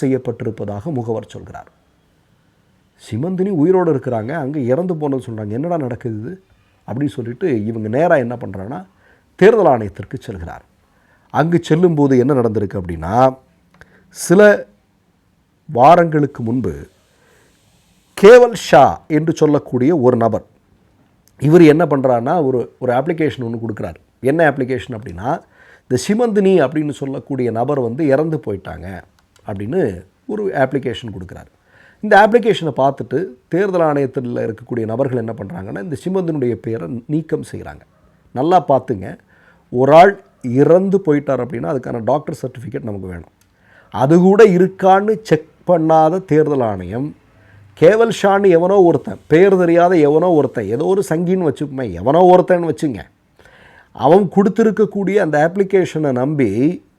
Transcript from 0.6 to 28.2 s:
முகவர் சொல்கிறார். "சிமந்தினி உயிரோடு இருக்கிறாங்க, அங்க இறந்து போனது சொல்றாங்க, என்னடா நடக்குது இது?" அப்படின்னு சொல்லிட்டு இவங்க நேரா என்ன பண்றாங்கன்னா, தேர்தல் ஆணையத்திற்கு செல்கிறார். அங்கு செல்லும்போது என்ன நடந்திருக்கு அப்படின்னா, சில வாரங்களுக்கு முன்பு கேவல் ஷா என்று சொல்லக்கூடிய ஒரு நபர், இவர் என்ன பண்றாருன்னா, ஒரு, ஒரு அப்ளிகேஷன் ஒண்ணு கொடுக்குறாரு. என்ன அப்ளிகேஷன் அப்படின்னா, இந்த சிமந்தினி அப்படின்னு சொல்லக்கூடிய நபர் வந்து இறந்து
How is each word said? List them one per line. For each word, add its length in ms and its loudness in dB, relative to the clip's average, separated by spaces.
முகவர் 440 -8
சொல்கிறார். 420 -20
"சிமந்தினி 380 -4
உயிரோடு 460 2
இருக்கிறாங்க, 360 -6
அங்க 280 -8
இறந்து 380 -2
போனது 300 -4
சொல்றாங்க, 220 -10
என்னடா 280 -6
நடக்குது 440 -8
இது?" 220 -14
அப்படின்னு 220 -6
சொல்லிட்டு 580 -6
இவங்க 220 -8
நேரா 280 0
என்ன 200 -4
பண்றாங்கன்னா, 480 -12
தேர்தல் 300 4
ஆணையத்திற்கு 600 -2
செல்கிறார். 420 -14
அங்கு 300 0
செல்லும்போது 560 2
என்ன 160 2
நடந்திருக்கு 480 -2
அப்படின்னா, 540 0
சில 580 4
வாரங்களுக்கு 680 2
முன்பு 300 -4
கேவல் 300 10
ஷா 560 4
என்று 280 0
சொல்லக்கூடிய 600 0
ஒரு 200 4
நபர், 280 -2
இவர் 240 6
என்ன 220 6
பண்றாருன்னா, 600 0
ஒரு, 340 -2
ஒரு 140 -2
அப்ளிகேஷன் 480 -2
ஒண்ணு 260 -8
கொடுக்குறாரு. 280 -10
என்ன 300 2
அப்ளிகேஷன் 420 -6
அப்படின்னா, 480 -8
இந்த 200 -2
சிமந்தினி 520 2
அப்படின்னு 300 -2
சொல்லக்கூடிய 600 -6
நபர் 300 -2
வந்து 260 -4
இறந்து 400 0